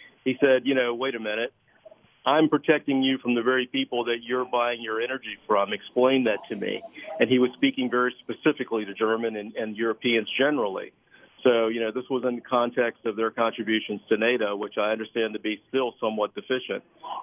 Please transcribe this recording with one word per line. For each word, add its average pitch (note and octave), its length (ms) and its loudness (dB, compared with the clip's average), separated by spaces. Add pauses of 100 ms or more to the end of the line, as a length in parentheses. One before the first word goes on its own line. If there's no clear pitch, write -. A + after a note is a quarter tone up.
(240)
He C3 160 -2
said, C3 260 4
"You C3+ 80 2
know, A#2+ 200 0
wait B2+ 200 -4
a A2+ 60 -8
minute. G#2+ 320 -4 (720)
I'm D3+ 240 6
protecting D3 540 2
you C3+ 160 2
from B2 160 0
the A#2 80 0
very B2+ 240 2
people B2+ 380 -4
that A#2+ 180 -2
you're B2+ 240 -4
buying A#2+ 340 -2
your A2 220 -4
energy A#2+ 340 -8 (100)
from. G2+ 280 2
Explain B2+ 500 2
that G#2+ 140 2 (100)
to A2 80 -6
me." G2+ 240 -4 (400)
And A#2 80 4
he B2+ 100 4
was B2+ 140 4
speaking C3+ 380 0
very B2 300 0
specifically A2+ 680 -2
to G2 80 -12
German A2+ 420 -2
and, G#2+ 180 -10
and A2 220 -6
Europeans A2+ 520 0 (120)
generally. G#2+ 520 0 (500)
So, A#2 260 4
you A#2 120 -2
know, A2 100 0
this B2+ 180 -6
was B2+ 180 -2
in B2 100 -2
the A2+ 40 -8
context A#2+ 640 0
of G#2+ 120 -2
their A2 140 0
contributions A2 800 -2
to G#2+ 80 4
nato, A2 400 0
which G#2 220 -6
I G#2+ 140 0
understand A2 420 -4
to G#2+ 60 -8
be G#2+ 280 -4
still B2+ 320 -2
somewhat G#2+ 340 -2
deficient. G2+ 480 -6 (400)